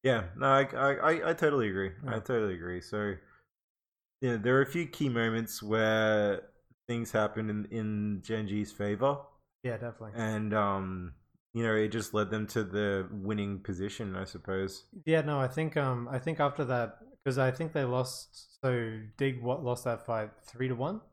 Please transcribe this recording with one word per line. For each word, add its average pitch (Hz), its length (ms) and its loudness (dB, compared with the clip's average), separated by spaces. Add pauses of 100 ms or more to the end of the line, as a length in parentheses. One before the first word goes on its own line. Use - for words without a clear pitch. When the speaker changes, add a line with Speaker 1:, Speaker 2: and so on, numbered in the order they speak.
Speaker 1:
Yeah, 113 340 2
no, 135 100 0
I, 135 160 8
I, 139 320 2
I, 165 360 2
I 170 40 2
totally 143 340 4
agree. 95 220 0 (160)
I 117 80 -4
Speaker 2:
Yeah. 110 60 -2
Speaker 1:
totally 107 340 0
agree. 90 260 -6
So, 104 360 -4 (1040)
yeah, 120 160 0
there 123 220 4
are 139 40 6
a 135 40 4
few 165 200 -2
key 143 220 -2
moments 113 540 0
where 107 880 4 (400)
things 117 220 -4
happened 107 380 0
in, 104 200 -2
in 104 520 -2
Genji's 104 500 -2
favor. 113 460 0 (440)
Speaker 2:
Yeah, 120 160 -4
definitely. 110 380 -10
Speaker 1:
And, 107 360 -2
um, 95 600 0 (420)
you 117 80 -2
know, 110 120 2
it 107 180 4
just 110 220 -4
led 107 160 2
them 107 180 0
to 110 160 0
the 98 480 0
winning 101 480 -2
position, 98 560 -6
I 95 80 -4
suppose. 95 600 -4 (220)
Speaker 2:
Yeah, 160 160 6
no, 147 160 0
I 131 100 2
think, 160 280 -2
um, 127 340 0
I 131 80 -2
think 151 220 -4
after 143 240 2
that, 120 340 0 (260)
'cause 131 140 0
I 131 140 6
think 160 200 -4
they 143 120 2
lost, - 800 -4
so 117 340 0 (180)
Dig 131 260 0
what, 127 200 0
lost 123 220 -2
that 117 200 -2
fight 110 260 -2 (140)
three 127 240 -4
to 127 60 0
one? 165 260 -2 (120)